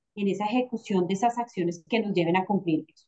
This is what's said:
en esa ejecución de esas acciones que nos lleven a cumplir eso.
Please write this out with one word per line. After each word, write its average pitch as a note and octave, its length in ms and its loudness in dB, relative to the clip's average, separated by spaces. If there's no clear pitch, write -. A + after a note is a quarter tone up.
en G3+ 140 0
esa G3 180 -2
ejecución A3 600 0
de F3+ 60 -2
esas A#3 240 0
acciones E3+ 540 -4
que A3 100 2
nos G#3 140 -4
lleven E3+ 240 2
a F#3+ 80 0
cumplir E3 420 0
eso. - 200 -20